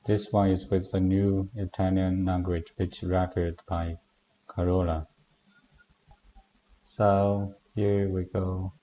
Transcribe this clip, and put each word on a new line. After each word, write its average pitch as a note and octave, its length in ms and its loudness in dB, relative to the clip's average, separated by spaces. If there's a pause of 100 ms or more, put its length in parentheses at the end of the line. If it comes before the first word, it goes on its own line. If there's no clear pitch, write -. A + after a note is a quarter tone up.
This G#2 260 0
one G2 200 4
is F#2 180 -2
with F#2 220 0
the G2 80 0
new G2 560 2
Italian F#2 680 0
language, F2+ 500 -2
which - 260 -4
recorded F2+ 680 0
by E2+ 300 -4 (500)
Carola. F2 600 0 (1700)
So G2+ 720 2 (180)
here G2+ 360 2
we F#2 160 -2
go. F#2 580 -4